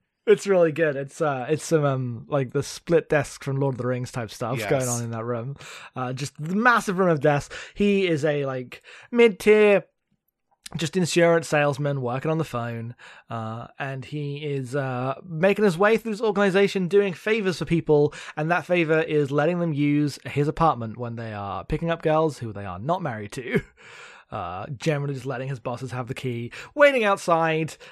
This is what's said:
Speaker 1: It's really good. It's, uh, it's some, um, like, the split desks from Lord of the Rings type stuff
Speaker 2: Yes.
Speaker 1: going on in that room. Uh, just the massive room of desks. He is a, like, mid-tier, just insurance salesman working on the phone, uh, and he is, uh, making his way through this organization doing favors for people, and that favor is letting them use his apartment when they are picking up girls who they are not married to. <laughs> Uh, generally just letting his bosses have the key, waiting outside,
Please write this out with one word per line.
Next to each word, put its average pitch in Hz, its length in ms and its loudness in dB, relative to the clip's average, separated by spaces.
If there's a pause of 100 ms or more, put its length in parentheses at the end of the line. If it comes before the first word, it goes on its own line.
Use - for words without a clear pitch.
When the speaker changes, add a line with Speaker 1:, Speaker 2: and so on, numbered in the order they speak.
(260)
Speaker 1:
It's 208 200 6
really 175 260 4
good. 151 240 0
It's, 139 240 -10
uh, 135 300 -2
it's 151 140 0
some, 156 200 2
um, 131 440 -2
like, 135 240 -2
the 143 100 0
split - 480 0
desks - 340 0
from 135 120 -2
Lord 139 180 0
of 117 40 -6
the 120 80 -6
Rings 123 240 -4
type 117 200 -8
stuff 120 280 -6
Speaker 2:
Yes. 104 120 -4
Speaker 1:
going 131 180 2
on 120 140 -2
in 117 80 -6
that 113 140 -6
room. 120 320 -6 (380)
Uh, 127 200 -6
just 131 180 -8 (100)
the 175 140 -4
massive 220 420 2
room 185 120 4
of 156 100 2
desks. 143 340 2 (200)
He 202 320 2
is 156 180 2
a, 147 220 0
like, 127 360 -8 (280)
mid-tier, 214 760 6 (920)
just 165 180 -4
insurance 170 500 4
salesman 143 540 0
working 127 300 -2
on 160 80 0
the 151 60 -2
phone, 117 500 -8 (340)
uh, 113 380 -8 (120)
and 135 280 -8
he 143 320 -8
is, 139 360 -6
uh, 131 540 -4
making 196 380 2
his 165 100 4
way 208 220 4
through 220 140 -6
this 208 100 -6
organization 196 680 2
doing 202 240 4
favors 202 460 -2
for 156 80 -4
people, 151 480 4 (200)
and 156 160 -4
that 175 140 0
favor 160 380 2
is 151 280 0
letting 151 280 0
them 170 160 -2
use 147 500 0
his 143 240 -2
apartment 123 480 0
when 117 200 -8
they 113 180 -10
are 98 300 -8
picking 165 260 -4
up 165 100 -4
girls 156 380 0
who 117 120 -8
they 101 140 -10
are 90 140 -8
not 165 240 -4
married 107 300 -8
to. 147 340 -2
<laughs> - 60 -20 (600)
Uh, 92 340 -8 (120)
generally 143 360 -2
just 123 120 -12
letting 131 220 -8
his 135 120 -10
bosses 123 320 -8
have 123 160 -8
the 120 60 -10
key, 120 360 -8 (240)
waiting 277 300 6
outside, 165 720 0 (160)